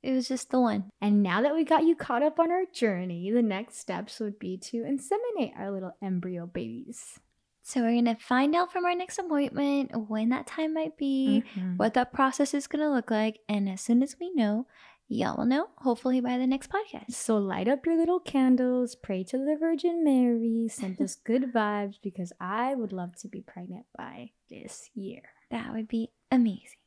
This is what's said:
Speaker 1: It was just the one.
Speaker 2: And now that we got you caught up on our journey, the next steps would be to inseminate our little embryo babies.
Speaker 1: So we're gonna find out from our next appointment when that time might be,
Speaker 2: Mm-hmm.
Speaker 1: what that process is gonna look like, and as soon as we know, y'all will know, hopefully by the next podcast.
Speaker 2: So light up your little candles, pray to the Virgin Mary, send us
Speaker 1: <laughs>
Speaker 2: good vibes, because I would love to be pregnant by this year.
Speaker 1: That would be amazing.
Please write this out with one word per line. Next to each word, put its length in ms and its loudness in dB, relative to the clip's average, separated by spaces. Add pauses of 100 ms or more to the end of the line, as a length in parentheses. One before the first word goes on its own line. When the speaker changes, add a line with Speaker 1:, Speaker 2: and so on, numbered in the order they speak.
Speaker 1:
It 100 0
was 160 0
just 220 -4
the 100 4
one. 300 2 (100)
Speaker 2:
And 220 6
now 200 2
that 120 4
we 100 4
got 200 4
you 120 6
caught 260 0
up 160 2
on 120 4
our 220 2
journey, 580 -2
the 120 4
next 360 -2
steps 420 -8
would 180 -6
be 200 -6
to 240 -8
inseminate 760 -2
our 120 -6
little 300 -6
embryo 460 -4
babies. 720 -12 (440)
Speaker 1:
So 180 -2
we're 160 2
gonna 240 4
find 340 2
out 180 0
from 120 -2
our 100 2
next 240 -6
appointment 720 0 (180)
when 200 0
that 180 0
time 260 -4
might 240 -4
be, 460 2 (140)
Speaker 2:
Mm-hmm. 220 -2
Speaker 1:
what 160 2
that 180 0
process 420 2
is 140 -2
gonna 220 0
look 200 0
like, 380 0
and 200 0
as 120 -6
soon 240 4
as 160 -6
we 120 -6
know, 340 2 (420)
y'all 280 -2
will 100 0
know, 320 2
hopefully 420 2
by 180 -2
the 80 0
next 240 -2
podcast. 420 -6
Speaker 2:
So 260 0
light 280 0
up 180 2
your 120 2
little 240 4
candles, 760 2
pray 300 -4
to 140 -4
the 200 0
Virgin 460 0
Mary, 640 4
send 320 -6
us 160 -2
Speaker 1:
<laughs> 80 -20
Speaker 2:
good 280 0
vibes, 480 0
because 400 -8
I 360 -2
would 160 -4
love 300 -8
to 60 -14
be 120 -12
pregnant 460 -14 (120)
by 320 -14 (180)
this 460 -18
year. 280 -12 (280)
Speaker 1:
That 220 -8
would 160 -6
be 220 -4 (200)
amazing. 560 2